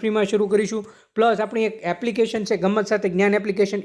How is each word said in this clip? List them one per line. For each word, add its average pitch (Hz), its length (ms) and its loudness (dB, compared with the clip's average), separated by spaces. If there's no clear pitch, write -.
ફ્રીમાં 214 320 0
શરૂ 208 140 2
કરીશું. 208 360 0
પ્લસ 220 260 2
આપણી 220 280 -2
એક 214 80 -8
એપ્લિકેશન 226 520 -2
છે 202 120 0
ગમત 196 300 0
સાથે 208 220 0
જ્ઞાન 202 300 2
એપ્લિકેશન, 202 460 0